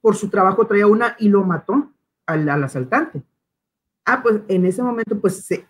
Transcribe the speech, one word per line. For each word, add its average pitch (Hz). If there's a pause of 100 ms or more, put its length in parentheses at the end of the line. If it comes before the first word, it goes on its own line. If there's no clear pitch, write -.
por 208
su 202
trabajo 196
traía 208
una 226
y 214
lo 202
mató 185 (340)
al, 156
al 143
asaltante. 139 (840)
Ah, -
pues 214
en 180
ese 185
momento, 226
pues 190
se-, -